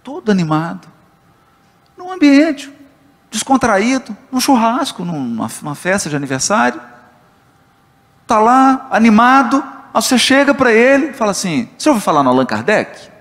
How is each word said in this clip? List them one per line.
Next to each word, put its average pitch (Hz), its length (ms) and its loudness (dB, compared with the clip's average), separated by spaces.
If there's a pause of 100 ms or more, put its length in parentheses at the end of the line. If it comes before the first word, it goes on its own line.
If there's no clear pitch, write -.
todo 254 300 -8
animado, 165 560 -4 (1080)
num 359 160 -16
ambiente 302 600 2 (560)
descontraído, 233 880 -2 (140)
num 254 80 -4
churrasco, 240 640 -2
numa, 120 440 -6 (140)
numa 143 140 -10
festa 185 340 -4
de 147 60 -6
aniversário, 147 680 -4 (1400)
tá 220 140 0
lá, 262 500 2
animado, 240 720 4 (320)
aí 220 80 0
você 254 160 0
chega 269 380 2
pra 247 160 0
ele 269 360 4
e 240 60 -12
fala 208 180 -4
assim, 160 460 -4
"Você - 120 0
ouviu 226 120 0
falar 156 220 0
no 131 60 2
Allan 127 160 2
Kardec?" 117 760 -4